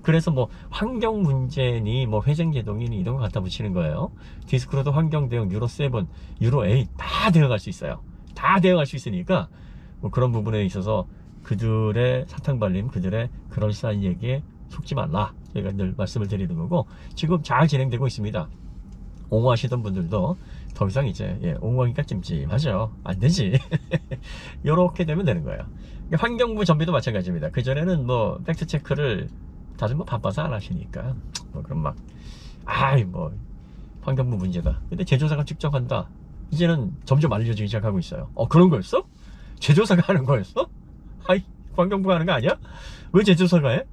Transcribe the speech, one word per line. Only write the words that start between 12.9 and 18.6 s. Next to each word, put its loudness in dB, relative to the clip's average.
그럴싸한 0
얘기에 -2
속지 -8
말라. 0
저희가 -2
늘 -2
말씀을 -2
드리는 -2
거고, 0
지금 0
잘 4
진행되고 0
있습니다. -4